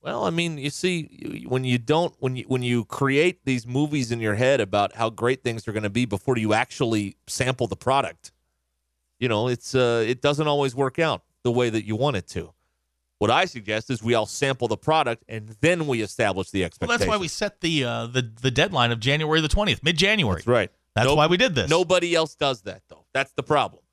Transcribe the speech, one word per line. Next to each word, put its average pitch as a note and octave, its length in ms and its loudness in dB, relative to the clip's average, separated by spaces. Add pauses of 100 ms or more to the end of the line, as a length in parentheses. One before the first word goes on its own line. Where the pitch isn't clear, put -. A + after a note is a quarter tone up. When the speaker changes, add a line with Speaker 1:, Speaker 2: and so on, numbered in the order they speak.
Speaker 1:
Well, D#3 240 -6
I F#3 40 0
mean, E3+ 280 -2
you C#3 120 -4
see, E3+ 420 -4
you, - 380 -12
when C3 160 0
you B2 120 2
don't, D3+ 420 2
when B2+ 180 -4
you, B2 100 -10
when B2+ 160 0
you A#2+ 220 0
create C#3+ 580 0
these B2 240 -2
movies C#3 440 0
in A#2 100 -4
your G#2+ 140 0
head B2+ 260 4
about G2+ 340 0
how A2+ 140 -2
great A#2+ 340 -2
things A2+ 240 -4
are A2 60 -6
gonna G#2+ 160 -2
be A#2+ 160 0
before A#2 320 -2
you A2 160 0
actually A2 640 0 (100)
sample B2+ 400 -2
the F#2+ 80 -4
product, - 560 -2 (880)
you B2 80 -2
know, A2+ 220 0
it's, - 260 -6
uh, A#2 320 4
it B2 140 -2
doesn't D3 260 2
always C#3+ 260 0
work C3 260 -2
out D3+ 240 0 (200)
the A#2+ 80 2
way A#2+ 180 2
that G#2+ 160 -2
you G#2+ 120 -4
want C3+ 180 0
it F#2 120 -6
to. E2 260 -10 (640)
What G#2 140 2
I D#3 140 4
suggest A2 440 -6
is B2 120 -4
we A#2 120 0
all A2 140 2
sample B2+ 420 -2
the A2 80 -2
product C#3+ 500 0
and A2 320 -14
then E3 280 2
we A#2+ 140 0
establish G2 500 -2
the G2 100 0
Speaker 2:
Well, F2 60 0
Speaker 1:
expectation. - 320 -2
Speaker 2:
that's - 100 0
why G#3+ 80 0
we F#3 100 -4
set - 320 -6
the, D#3+ 240 0
uh, A#2 240 -4
the, B2+ 140 -2
the A#2 300 -2
deadline C3 400 2
of A2+ 100 -4
January D3+ 400 0
the D3+ 80 -2
twentieth, G3+ 340 0
mid-January. E3 540 2
Speaker 1:
That's D#2 100 -6
right. A2+ 240 2 (240)
Speaker 2:
That's A2+ 120 2
Speaker 1:
Nope. D3 100 4
Speaker 2:
why D3+ 100 6
we F3 80 4
did A3 180 2
this. A#2 160 0
Speaker 1:
Nobody F3 460 2
else D#3+ 200 0
does C3+ 260 -2
that, F#2+ 260 -14
though. - 160 -20 (100)
That's C3+ 200 -2
the C3+ 100 -6
problem. B2 500 0